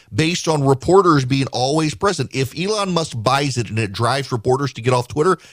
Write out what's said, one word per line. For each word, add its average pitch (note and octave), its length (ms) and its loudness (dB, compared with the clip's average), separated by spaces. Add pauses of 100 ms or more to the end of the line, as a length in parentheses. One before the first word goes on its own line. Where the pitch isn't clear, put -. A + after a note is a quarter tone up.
(140)
based E3 340 -2
on D3+ 160 0
reporters D3+ 640 4
being C3 220 0
always C#3+ 460 -2
present. F3 400 -2
If C3 240 -4
Elon G3 360 -2
Musk D3+ 280 -4
buys C3 360 0
it G#2+ 120 -4
and G#2+ 100 -4
it G#2+ 120 -4
drives A#2+ 400 -2
reporters B2+ 420 0
to - 80 -14
get B2+ 120 2
off B2 140 0
Twitter, D#3+ 260 0
it - 80 -4 (120)